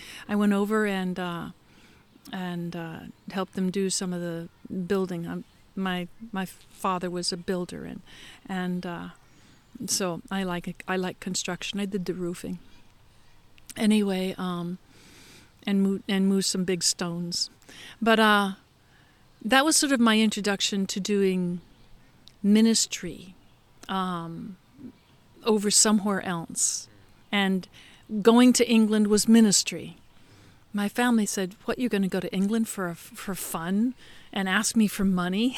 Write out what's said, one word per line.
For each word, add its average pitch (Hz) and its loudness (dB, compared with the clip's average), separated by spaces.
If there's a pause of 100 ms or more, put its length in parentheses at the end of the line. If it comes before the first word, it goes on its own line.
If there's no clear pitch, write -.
(280)
I 208 -4
went 208 4
over 208 2
and, 185 -2
uh, 175 -6 (800)
and, 175 -6
uh, 165 -10 (320)
helped 190 -6
them 185 0
do 190 0
some 185 -4
of 175 -6
the 170 -8 (360)
building. 185 -2
Um, 175 -8 (300)
my, 180 -4 (220)
my 190 -6
father 180 -6
was 175 -6
a 180 -6
builder, 180 -6
and, - -12 (440)
and, 180 -4
uh, 175 -10 (800)
so 180 -2 (100)
I 190 -4
like, 175 -8
I 185 -2
like 185 -4
construction. - -6
I 202 -4
did 196 -4
the 175 -6
roofing. 180 -6 (1200)
Anyway, 196 2
um, 175 -6 (920)
and 196 2
mo-, 196 0
and 190 2
moved 196 2
some 185 0
big 180 -2
stones. 175 -2 (540)
But, 220 6
uh, 202 4 (880)
that 262 4
was 311 4
sort 277 2
of 247 4
my 226 6
introduction 202 0
to - -6
doing 185 0 (800)
ministry, 208 2 (520)
um, 180 -6 (840)
over 214 2
somewhere 202 2
else. - -6 (440)
And 190 0 (540)
going 240 8
to 240 2
England 214 4
was 208 2
ministry. 202 4 (720)
My 208 -2
family 240 2
said, 190 -4
"What, - -4
you're 247 -2
gonna 196 0
go 185 -2
to 175 -6
England 208 0
for, 175 -6
for - -10
fun 190 -2 (400)
and 190 -2
ask 208 2
me 220 6
for 196 -2
money?" 190 0